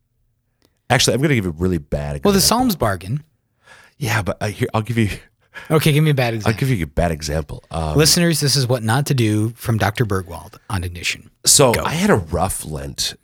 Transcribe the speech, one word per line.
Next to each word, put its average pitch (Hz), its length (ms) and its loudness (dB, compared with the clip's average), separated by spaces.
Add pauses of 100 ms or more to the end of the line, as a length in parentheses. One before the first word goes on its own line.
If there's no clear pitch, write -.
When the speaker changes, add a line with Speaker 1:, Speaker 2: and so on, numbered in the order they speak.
(920)
Speaker 1:
Actually, 127 240 2
I'm 123 80 -2
gonna 151 120 2
give 104 120 0
a 90 40 -2
really 87 280 0
bad 73 380 -6
example. 73 120 0
Speaker 2:
Well, 202 60 4
the 196 60 4
Psalms 233 360 2
bargain. 104 460 -4 (760)
Speaker 1:
Yeah, 110 260 -2
but, 87 180 -4
uh, 104 80 -4
here, 107 260 -4
I'll 110 80 0
give 113 160 -4
you 107 120 2 (600)
Speaker 2:
Okay, 156 220 4
give 151 120 4
me 156 60 2
a 147 40 4
bad 120 200 0
Speaker 1:
I'll - 20 -4
Speaker 2:
example. 107 240 0
Speaker 1:
give 135 180 0
you 82 60 -2
a - 20 -4
bad 85 240 0
example. 76 600 -6
Um, 80 260 -2
Speaker 2:
Listeners, 165 440 4
this 139 140 0
is 135 140 0
what 123 140 0
not 117 240 0
to 147 80 0
do 107 360 2
from 117 280 -4
Doctor 104 280 0
Bergwald 87 520 -8 (120)
on 92 140 -4
Ignition. 85 460 -8 (160)
Speaker 1:
So 131 260 6
Speaker 2:
Go. 92 120 0
Speaker 1:
I - 100 -4
had 190 160 0
a 170 60 6
rough 87 500 -2
Lent 71 580 -8